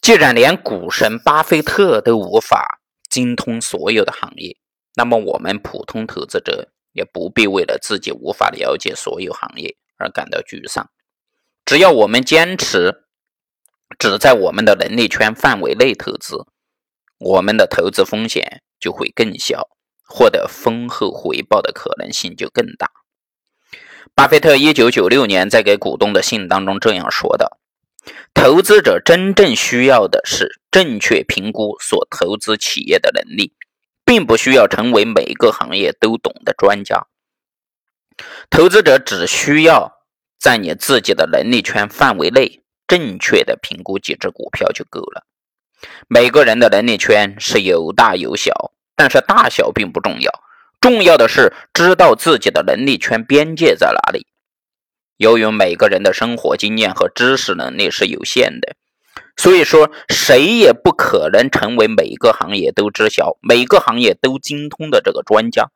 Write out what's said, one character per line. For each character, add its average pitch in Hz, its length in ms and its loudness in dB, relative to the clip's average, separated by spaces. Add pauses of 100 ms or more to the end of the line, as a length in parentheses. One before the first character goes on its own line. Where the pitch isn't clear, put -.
既 233 80 4
然 147 240 4
连 139 220 4
股 92 340 -8
神 113 260 -2
巴 151 240 0
菲 156 200 0
特 151 400 0
都 117 160 2
无 95 240 -2
法 - 400 -2 (280)
精 123 280 -4
通 117 240 -8
所 90 280 -6
有 110 140 2
的 - 80 -4
行 - 240 -14
业， - 220 -18 (380)
那 120 100 0
么 120 120 0
我 107 220 -4
们 113 180 -6
普 - 280 -14
通 110 200 -10
投 - 200 -12
资 - 160 -6
者 - 320 -8 (180)
也 - 140 -10
不 87 240 -12
必 113 180 2
为 95 160 -2
了 62 180 -6
自 104 160 -8
己 - 140 -10
无 62 220 -10
法 - 160 0
了 - 260 -4
解 - 180 -8
所 - 280 -10
有 95 100 -10
行 - 240 -12
业 - 220 -14 (180)
而 - 140 -8
感 - 200 -10
到 - 120 -6
沮 - 260 -18
丧。 - 220 -10 (760)
只 139 140 0
要 185 120 6
我 117 160 4
们 113 160 0
坚 165 360 0
持 - 480 -2 (920)
只 104 200 -2
在 131 160 4
我 92 180 0
们 104 140 -2
的 104 100 4
能 - 220 -6
力 117 100 0
圈 110 260 -2
范 113 280 -2
围 - 120 -4
内 120 200 2
投 - 240 -10
资， - 300 -14 (680)
我 92 240 0
们 107 140 -2
的 107 100 2
投 92 240 -2
资 95 140 0
风 107 240 -4
险 - 340 -8 (160)
就 - 140 -8
会 - 240 -10
更 110 240 -4
小， - 300 -8 (360)
获 - 240 4
得 - 200 -4
丰 120 400 -6
厚 101 240 -6
回 - 280 -8
报 104 200 0
的 - 100 -6
可 - 260 -10
能 - 140 -12
性 87 240 -10
就 - 140 -10
更 117 160 -2 (100)
大。 - 160 -8 (1200)
巴 139 140 0
菲 151 140 2
特 147 160 4
一 151 160 4
九 123 180 4
九 98 160 0
六 127 180 2
年 98 240 0
在 110 140 2
给 101 140 2
股 90 180 -6
东 104 160 0
的 95 100 2
信 98 280 -6
当 95 160 -2
中 95 120 -4
这 110 160 0
样 90 160 -6
说 - 280 -2
的 - 200 -4 (760)
：“投 147 280 4
资 208 200 4
者 92 220 0
真 185 300 2
正 175 220 2
需 123 300 -2
要 120 220 4
的 - 180 -2
是 - 340 -6 (100)
正 151 300 0
确 101 240 -2
评 104 280 -8
估 104 280 -6
所 - 320 -4
投 92 240 -6
资 107 220 -4
企 - 240 -6
业 - 180 0
的 - 120 0
能 - 120 -4 (120)
力， 98 180 -4 (520)
并 226 200 4
不 113 100 2
需 131 180 0
要 113 140 6
成 117 240 -2
为 107 140 2
每 107 280 -2
个 - 180 2
行 - 240 -6
业 95 240 -2
都 113 180 -2
懂 - 160 -4 (100)
的 - 100 -4
专 101 300 0
家。 - 240 -6 (1400)
投 170 180 6
资 196 140 4
者 139 160 4
只 90 260 -6
需 151 380 0
要 156 400 2 (340)
在 123 200 2
你 87 180 -6
自 127 260 0
己 101 140 0
的 78 160 0
能 82 180 0
力 120 140 0
圈 104 260 -4
范 120 280 0
围 80 120 -2
内 131 320 0 (240)
正 139 320 -2
确 92 260 0
的 113 160 -4
评 - 220 -16
估 98 160 -8
几 - 160 -8
只 - 160 -8
股 - 220 -16
票 - 200 -2
就 - 200 -10
够 - 80 -12
了。 - 260 -16 (840)
每 120 220 -2
个 139 140 4
人 113 160 0
的 120 100 4
能 101 160 0
力 117 120 0
圈 104 420 0
是 - 220 -2
有 85 300 -2
大 107 240 2
有 71 200 -6
小， - 380 -6 (220)
但 143 140 4
是 131 120 4
大 214 280 2
小 - 220 -2
并 98 200 -4
不 87 100 -6
重 78 200 -6
要， 64 100 -4 (500)
重 247 220 4
要 170 120 8
的 117 140 4
是 127 240 2 (200)
知 175 220 4
道 170 180 6
自 139 240 0
己 98 140 -2
的 78 120 0
能 104 220 0
力 139 120 0
圈 113 260 -4
边 151 320 0
界 147 200 2
在 - 120 0
哪 - 240 0
里。” - 160 -6 (880)
由 110 200 4
于 110 120 0
每 98 260 0
个 107 120 2
人 98 160 0
的 98 80 4
生 117 240 -4
活 90 220 -4
经 107 220 -4
验 101 120 0
和 90 160 -2
知 127 300 0
识 - 160 -4
能 67 240 -8
力 98 120 -2
是 - 180 -2
有 - 180 -8
限 - 340 -2
的， - 160 -10 (600)
所 185 180 6
以 170 80 4
说 151 260 6 (200)
谁 143 380 4
也 208 260 4
不 - 180 2
可 - 380 0
能 120 200 2
成 113 280 -2
为 107 100 4
每 101 280 0
个 - 180 2
行 101 240 -4
业 87 140 -2
都 104 180 -2
知 107 200 0
晓、 - 300 -4
每 120 240 2
个 175 160 6
行 120 220 -2
业 - 140 2
都 131 240 -4
精 147 280 -10
通 151 220 -12
的 139 120 4
这 - 120 -2
个 - 100 -6
专 110 280 0
家。 120 240 -2